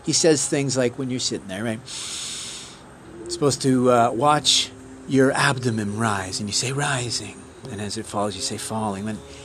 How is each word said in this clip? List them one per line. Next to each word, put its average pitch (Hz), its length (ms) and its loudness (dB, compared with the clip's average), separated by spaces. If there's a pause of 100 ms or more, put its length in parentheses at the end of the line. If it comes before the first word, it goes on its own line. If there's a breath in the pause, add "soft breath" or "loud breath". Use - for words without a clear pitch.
he 156 80 0
says 156 340 6
things 139 300 0
like 123 220 0
when 135 120 -4
you're 123 100 -2
sitting 98 280 -6
there, 95 160 -6
right? 113 160 -2 (1500 loud breath)
Supposed 139 340 0
to, 127 280 4
uh, 120 200 6
watch 143 600 2 (360)
your 135 260 6
abdomen 117 680 0
rise, 98 420 -2
and 104 80 -4
you 101 60 -4
say, 123 180 -2
"Rising." 123 640 -4 (340)
And 101 100 -8
as 104 180 -6
it 107 80 -8
falls, 104 280 -2
you 95 60 -10
say, - 160 -4
"Falling." 107 480 -4
Then 107 140 -6 (260 loud breath)